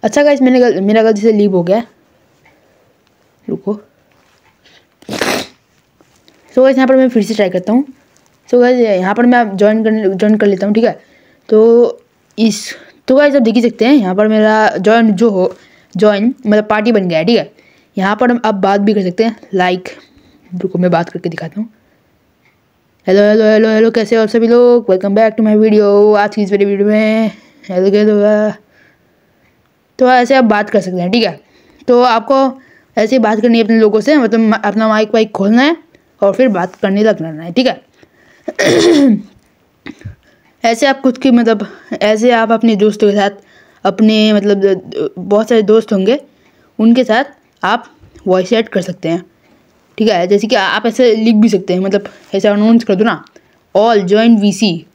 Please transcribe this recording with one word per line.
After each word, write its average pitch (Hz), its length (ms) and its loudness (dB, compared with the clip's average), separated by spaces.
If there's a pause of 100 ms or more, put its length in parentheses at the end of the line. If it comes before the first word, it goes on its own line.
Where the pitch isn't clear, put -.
अच्छा 226 200 -2
guys, 285 200 2
मैंने 254 180 2
गल-, 220 200 0
मेरा 214 220 0
गलती 220 180 0
से 220 120 2
leave 208 240 0
हो 175 60 0
गया, 202 240 -2 (1600)
रुको। 208 320 -8 (2750)
So 254 80 2
गाइस, 269 140 4
यहाँ 262 120 2
पर 262 80 4
मैं 262 120 2
फिर 240 140 0
से 202 120 -4
try 202 160 0
करता 180 220 -4
हूँ। 262 120 0 (640)
So 247 100 4
guys, 247 200 2
यहाँ 196 340 0
पर 240 120 0
मैं 233 300 0
ज्वाइन 214 280 0
कर, 214 300 -2
ज्वाइन 214 220 0
कर 208 100 0
लेता 196 200 -2
हूँ, 208 80 -2
ठीक 226 100 2
है। 196 160 -2 (480)
तो 233 520 2 (380)
इस, - 360 -2 (340)
तो 262 80 2
guys, 294 180 2
आप 277 80 2
देख 220 120 0
ही 233 80 2
सकते 220 220 -2
हैं 262 100 4
यहाँ 190 200 0
पर 214 140 0
मेरा 214 480 2
ज्वाइन 220 360 2
जो 220 180 0
हो, 185 260 -4 (400)
ज्वाइन 214 380 0 (120)
मतलब 214 220 0
party 214 240 0
बन 196 160 0
गया 165 100 -2
है, 160 60 -2
ठीक 226 140 0
है। - 140 -6 (460)
यहाँ 196 180 -2
पर 247 140 0
हम 240 140 -2
अब 220 100 -2
बात 196 260 0
भी 202 140 0
कर 202 80 -2
सकते 185 220 -2
हैं, 226 120 -4 (180)
like, 180 340 -2 (720)
रुको 180 160 -6
मैं 180 120 0
बात 170 180 -2
करके 175 200 -10
दिखाता 165 320 -12
हूँ। 233 80 -8 (1400)
Hello, 190 160 2
हेलो, 214 220 2
हेलो, 220 240 2
hello, 220 220 2
कैसे 226 260 -2
हो 226 60 2
आप 214 60 -2
सभी 226 200 0
लोग? 240 380 2
Welcome 196 300 0
back 220 240 0
to 214 60 0
my 214 180 2
video। 208 520 4
आज 208 180 -2
की 214 80 -4
इस 196 100 -4
वाली 202 120 0
video 202 240 -2
में 220 420 0 (380)
Hello, 185 180 -2
हेलो, 208 300 2
हेलो। 208 360 0 (1500)
तो 254 100 2
ऐसे 247 260 2
आप 269 100 2
बात 208 260 0
कर 208 100 0
सकते 180 200 -8
हैं, 180 100 -4
ठीक 226 140 0
है। 170 160 -8 (480)
तो 247 140 2
आपको 254 580 0 (360)
ऐसे 220 200 0
ही 254 40 2
बात 214 200 0
करनी 233 180 2
है 226 60 2
अपने 226 140 0
लोगों 214 220 2
से, 302 160 0
मतलब 226 480 0
अपना 214 240 -2
mic 214 260 -2
वाइक 226 180 0
खोलना 214 300 0
है 320 140 0 (460)
और 196 120 0
फिर 254 140 2
बात 180 260 -4
करने 202 280 -2
लगना 165 400 -4
है, 175 100 -14
ठीक 247 140 0
है। - 160 -6 (800)
<clears throat> 294 600 2 (1400)
ऐसे 233 220 0
आप 269 140 -2
खुद 247 180 0
की 269 120 0
मतलब, 226 360 2 (360)
ऐसे 220 280 0
आप 226 220 0
अपने 226 240 0
दोस्तों 208 340 0
के 202 60 -2
साथ, 202 140 0 (540)
अपने 214 480 2
मतलब 196 580 0 (280)
बहुत 208 300 -2
सारे 226 140 2
दोस्त 220 300 0
होंगे, 208 280 -2 (580)
उनके 233 260 2
साथ 226 200 0 (400)
आप 220 200 -2 (420)
voice 185 220 -2
chat 226 200 -2
कर 190 140 -4
सकते 170 260 -10
हैं, 175 160 -4 (760)
ठीक 220 100 0
है। 180 180 0
जैसे 202 200 0
कि 233 100 0
आप 202 300 -2
ऐसे 226 300 2
लिख 220 180 0
भी 214 140 4
सकते 185 240 -2
हैं, 180 80 -2
मतलब 202 280 -4 (260)
ऐसे 196 140 0
announce 220 360 2
कर 202 100 -2
दो 196 100 0
ना, 196 200 -4 (520)
"All 208 280 2
join 220 360 2
वीसी" 196 540 -2